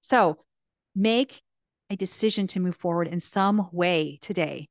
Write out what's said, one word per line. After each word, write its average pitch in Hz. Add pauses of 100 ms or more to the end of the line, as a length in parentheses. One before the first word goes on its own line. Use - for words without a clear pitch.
So 190 (560)
make 226 (480)
a 202
decision 196
to 185
move 180
forward 170
in 175
some 196
way 170
today. 165